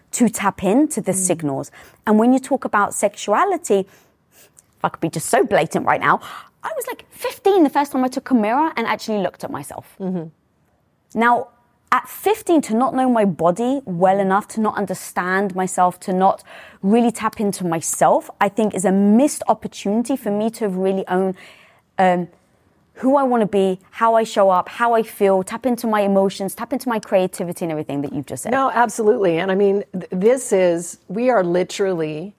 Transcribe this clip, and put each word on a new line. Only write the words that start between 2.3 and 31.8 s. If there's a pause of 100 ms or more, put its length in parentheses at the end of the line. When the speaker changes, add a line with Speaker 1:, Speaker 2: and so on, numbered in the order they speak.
Speaker 1:
you
talk
about
sexuality,
if
I
could
be
just
so
blatant
right
now, (440)
I
was,
like,
fifteen
the
first
time
I
took
a
mirror
and
actually
looked
at
myself.
Speaker 2:
Mm-hmm. (880)
Speaker 1:
Now, (440)
at
fifteen,
to
not
know
my
body
well
enough,
to
not
understand
myself,
to
not (400)
really
tap
into
myself, (120)
I
think
is
a
missed
opportunity
for
me
to
really
own, (640)
um, (640)
who
I
wanna
be, (120)
how
I
show
up,
how
I
feel,
tap
into
my
emotions,
tap
into
my
creativity
and
everything
that
you've
just
said.
Speaker 2:
No,
absolutely.
And
I
mean,
th-,
this
is, (100)
we
are
literally